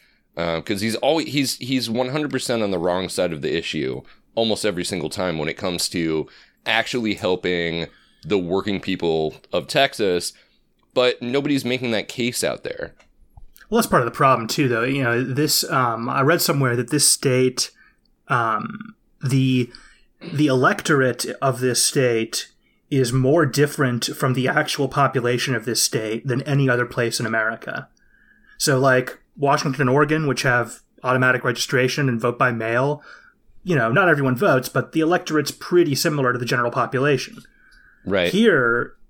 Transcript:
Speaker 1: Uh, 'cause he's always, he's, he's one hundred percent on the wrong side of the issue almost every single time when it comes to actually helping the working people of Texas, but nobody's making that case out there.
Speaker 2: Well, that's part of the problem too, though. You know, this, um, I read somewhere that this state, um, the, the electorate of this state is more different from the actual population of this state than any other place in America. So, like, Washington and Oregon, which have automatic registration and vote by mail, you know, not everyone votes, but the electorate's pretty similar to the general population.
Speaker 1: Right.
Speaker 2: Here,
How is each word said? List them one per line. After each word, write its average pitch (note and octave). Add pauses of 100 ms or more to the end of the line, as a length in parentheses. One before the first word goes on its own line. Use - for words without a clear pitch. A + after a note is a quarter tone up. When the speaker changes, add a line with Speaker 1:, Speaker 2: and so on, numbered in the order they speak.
(360)
Speaker 1:
Uh, E2
'cause G2
he's A2
always, D3
he's, C3+
he's B2+
one B2+
hundred D3
percent B2
on G2+
the F2+
wrong F2+
side F2+
of D2
the D2+
issue C2+ (320)
almost A2
every F2
single E2
time F2+
when D2+
it D#2
comes F2+
to D#2+ (380)
actually A2+
helping F2 (360)
the G2+
working F#2
people D#2+ (180)
of F2
Texas, G2+ (580)
but B2
nobody's C3+
making B2
that G2+
case -
out C2+
there. - (760)
Speaker 2:
Well, A3+
that's G#3+
part D3+
of A#2
the A2+
problem B2+
too, C#3
though. A#2
You C3+
know, A#2+
this, C#3+
um, A#2+
I C3+
read E3
somewhere C3+
that B2
this D3
state, B2+ (580)
um, A2+ (280)
the, C3 (640)
the D3
electorate C3+ (160)
of B2+
this B2+
state A#2 (380)
is C3
more C3+
different C3
from C3
the B2+
actual D3
population B2+
of A2
this A2+
state A2+
than C3
any C#3
other B2
place A#2
in A#2+
America. A2+ (680)
So, C3+
like, B2+ (180)
Washington C#3+
and B2
Oregon, D3+
which B2
have B2 (220)
automatic B2+
registration C3
and A#2
vote A#2+
by B2+
mail, A#2+ (600)
you F3+
know, A2+
not F#3
everyone C#3
votes, C3+
but -
the D#3+
electorate's D#3
pretty E3+
similar C#3+
to B2
the B2
general A#2+
population. C3 (680)
Speaker 1:
Right. F2
Speaker 2:
Here, C#3 (160)